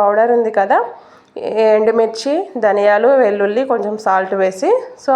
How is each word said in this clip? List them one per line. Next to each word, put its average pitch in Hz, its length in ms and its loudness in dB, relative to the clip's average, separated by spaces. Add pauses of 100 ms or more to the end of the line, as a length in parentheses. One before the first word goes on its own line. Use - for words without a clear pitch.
పౌడర్ 214 360 2
ఉంది 220 220 -2
కదా, 208 200 2 (920)
ఎండుమిర్చి, 226 640 0 (320)
ధనియాలు, 208 440 2 (120)
వెల్లుల్లి, 208 500 0
కొంచెం 208 320 -4
సాల్ట్ 190 380 -2
వేసి, 190 280 -2 (320)
so 277 120 -2